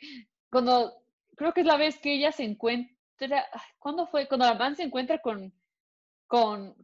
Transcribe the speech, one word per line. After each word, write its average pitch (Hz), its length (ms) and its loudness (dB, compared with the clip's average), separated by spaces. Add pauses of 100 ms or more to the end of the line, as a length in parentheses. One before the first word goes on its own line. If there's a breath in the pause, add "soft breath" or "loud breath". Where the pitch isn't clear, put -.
(500 loud breath)
cuando, 247 420 4 (440)
creo 320 160 0
que 349 80 2
es 330 60 2
la 311 100 6
vez 302 220 0
que 285 160 -2
ella 285 180 2
se 302 120 -6
encuentra, 247 1080 -4
ay, 226 80 -14 (180)
¿cuándo 330 280 -4
fue? 285 220 -2
Cuando 254 180 2
la 233 80 4
man 262 220 -2
se 359 60 -6
encuentra 262 360 -2
con, 202 340 -8 (760)
con, 208 580 0